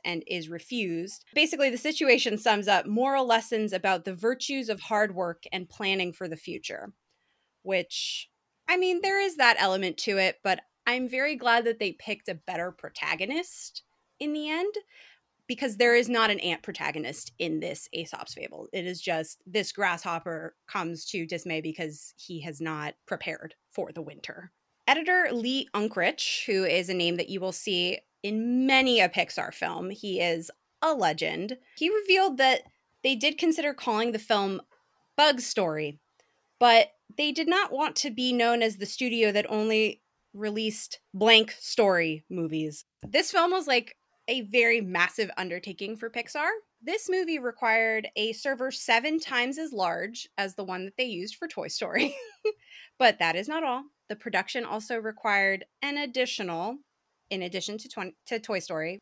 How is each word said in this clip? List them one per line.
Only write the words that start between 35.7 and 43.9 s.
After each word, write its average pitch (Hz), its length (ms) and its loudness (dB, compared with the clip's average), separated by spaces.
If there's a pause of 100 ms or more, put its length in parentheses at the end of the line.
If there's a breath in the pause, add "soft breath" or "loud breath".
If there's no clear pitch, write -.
but 233 300 8 (280)
they 294 140 0
did 311 180 0
not 370 220 4
want 285 260 -2
to 285 140 -2
be 247 220 0
known 240 280 4
as 220 160 2
the 196 100 -8
studio 226 440 2
that 208 180 2
only 214 540 2 (320)
released 214 640 -4 (160)
blank 220 460 6
story 170 680 2
movies. 156 560 -4 (220)
This 269 240 2
film 359 220 4
was, 349 160 -2
like, 247 280 0 (300)